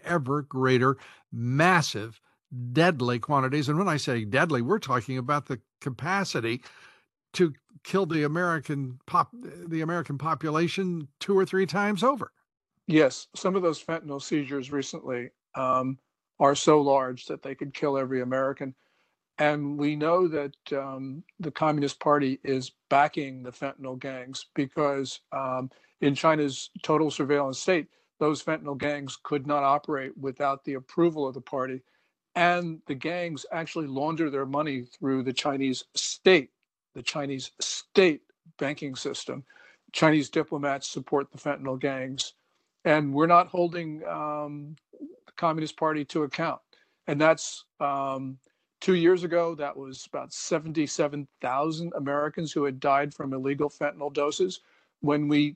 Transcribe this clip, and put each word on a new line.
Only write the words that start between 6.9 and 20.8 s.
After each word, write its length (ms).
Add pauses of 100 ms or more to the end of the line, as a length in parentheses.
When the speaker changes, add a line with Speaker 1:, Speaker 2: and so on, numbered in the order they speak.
Speaker 1:
to 200 (300)
kill 220
the 180
American 800
pop-, 300 (320)
the 140
American 360
population 920 (120)
two 180
or 80
three 200
times 380
over. 280 (560)
Speaker 2:
Yes, 480
some 200
of 60
those 220
fentanyl 380
seizures 500
recently, 600 (240)
um, 420 (420)
are 160
so 260
large 460
that 140
they 140
could 180
kill 240
every 240
American. 540 (600)
And 400
we 180
know 320
that, 280 (180)
um, 500 (160)